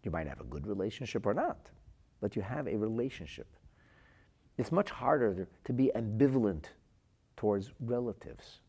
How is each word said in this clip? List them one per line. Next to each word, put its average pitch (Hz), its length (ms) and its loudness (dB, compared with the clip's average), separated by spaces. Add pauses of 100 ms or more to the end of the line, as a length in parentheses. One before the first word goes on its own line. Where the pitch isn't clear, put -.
You 98 80 -2
might 80 160 -2
have 65 120 -10
a - 60 -12
good 71 220 -8
relationship 107 580 -4
or 101 80 2
not, - 380 -2 (500)
but 104 140 -2
you 110 60 -2
have 120 260 -4
a 101 100 0
relationship. 110 720 -4 (1080)
It's 123 140 0
much 185 180 2
harder 120 580 4 (180)
to 127 80 -2
be 127 220 4
ambivalent 110 720 2 (720)
towards 101 440 0
relatives. 120 880 -6